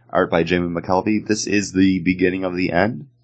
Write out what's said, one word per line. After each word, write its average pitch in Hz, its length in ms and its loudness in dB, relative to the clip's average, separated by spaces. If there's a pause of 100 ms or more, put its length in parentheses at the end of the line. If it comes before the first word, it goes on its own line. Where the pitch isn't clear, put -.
(100)
art 87 200 2
by 87 120 2
Jamie 87 260 0
McKelvey. 92 580 0
This 107 200 -2
is 98 260 -2
the 92 280 4
beginning 92 440 0
of 90 120 -4
the 92 160 -2
end. 113 340 0 (180)